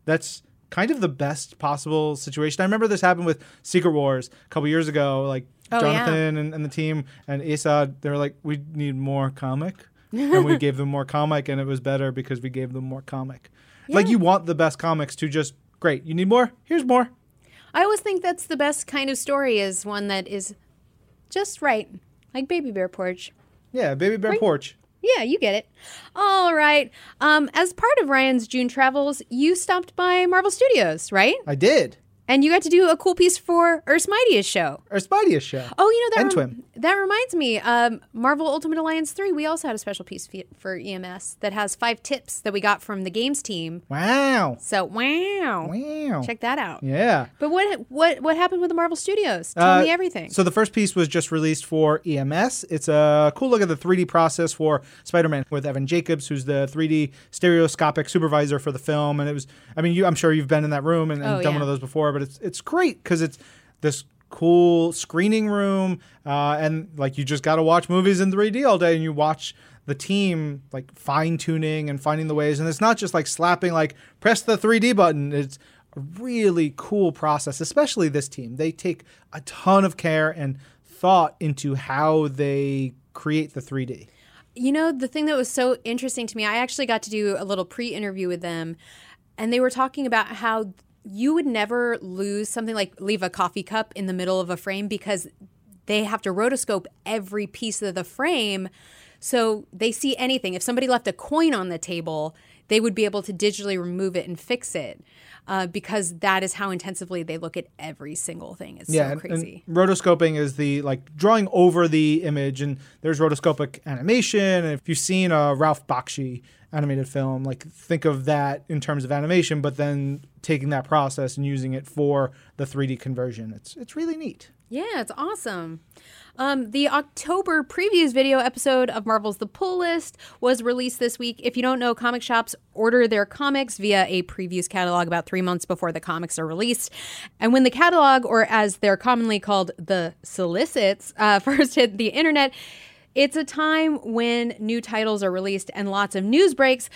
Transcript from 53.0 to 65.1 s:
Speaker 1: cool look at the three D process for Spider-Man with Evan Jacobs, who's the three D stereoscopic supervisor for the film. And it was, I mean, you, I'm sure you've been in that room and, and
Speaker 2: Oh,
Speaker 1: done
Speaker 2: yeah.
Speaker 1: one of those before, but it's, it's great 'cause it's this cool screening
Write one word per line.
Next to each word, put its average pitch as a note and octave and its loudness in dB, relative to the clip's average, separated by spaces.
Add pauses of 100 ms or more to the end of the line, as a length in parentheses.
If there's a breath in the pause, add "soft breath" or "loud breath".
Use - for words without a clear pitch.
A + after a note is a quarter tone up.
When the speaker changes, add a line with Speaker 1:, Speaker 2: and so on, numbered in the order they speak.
Speaker 1:
cool C4+ 0
look A#3 4
at F#3+ 2
the D#3+ 0
three F3+ 2
D F3+ 2
process E3 2
for D3+ 0 (200 loud breath)
Spider-Man D#3+ 2
with C#3+ -4
Evan C3+ -2
Jacobs, D#3+ -2
who's C3+ -4
the C#3 0
three D#3 -2
D D3+ 0 (200 soft breath)
stereoscopic D#3+ 2
supervisor D3 2
for C#3 -4
the C3 -8
film. D3 -2
And C#3+ -2
it D3 -4
was, C#3 -8 (280 loud breath)
I D#3 -4
mean, E3+ 2
you, F#3+ 4
I'm E3+ 4
sure E3 4
you've D#3 2
been D3+ 2
in D3+ -2
that C#3+ -2
room D#3+ 2
and, D3 -4
and - -2
Speaker 2:
Oh, - 2
Speaker 1:
done - -2
Speaker 2:
yeah. D3 2
Speaker 1:
one - 0
of C#3 -2
those C#3 -2
before, D3 -2
but C#3 -2
it's, C#3 -8
it's F#3 -8
great E4+ 0
'cause E3 0
it's D3+ -4 (420 soft breath)
this D3+ -2 (260)
cool E3+ 4
screening G#3+ 0